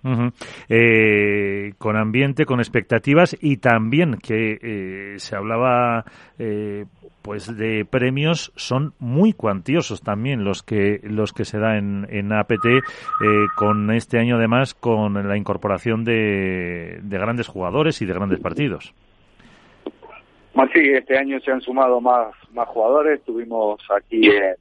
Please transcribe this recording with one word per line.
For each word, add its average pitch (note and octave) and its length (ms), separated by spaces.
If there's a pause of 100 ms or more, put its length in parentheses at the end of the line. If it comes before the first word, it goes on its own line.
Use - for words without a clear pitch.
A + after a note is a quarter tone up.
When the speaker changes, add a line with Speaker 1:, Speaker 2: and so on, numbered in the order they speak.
Speaker 1:
Ujú. B2 300 (380)
Eh, G#2 1080
con G#2+ 200
ambiente, B2+ 480
con B2 140
expectativas C3 800
y C#3+ 160
también A#2+ 600
que, A2 440
eh, G2 580
se - 160
hablaba, A#2 720 (340)
eh, G#2 460 (360)
pues G#2 360
de A2 260
premios, C3+ 720
son C3+ 440
muy D#3 340
cuantiosos A2 680
también A2 420
los G2 180
que, G#2 400
los G#2 300
que G#2+ 100
se G#2+ 160
da A2 180
en, G2+ 320
en G2+ 220
A G#2+ 140
P A#2 140
T, A#2+ 180
eh, C3 40 (760)
con G#2 340
este A#2 260
año A#2 200
además A#2 360
con G#2 540
la G2+ 80
incorporación G#2 720
de, F#2 960
de G2 160
grandes A2+ 300
jugadores G#2+ 540
y G#2+ 40
de F2+ 80
grandes F#2 260
partidos. F#2 540 (1600)
Speaker 2:
Bueno, C3 200
sí, D3+ 180
este C3 260
año C3+ 240
se C3+ 100
han B2+ 100
sumado B2+ 380
más, A#2+ 280 (260)
más A#2 160
jugadores. C#3 540
Tuvimos A2+ 680
aquí G#2 380
en G2 340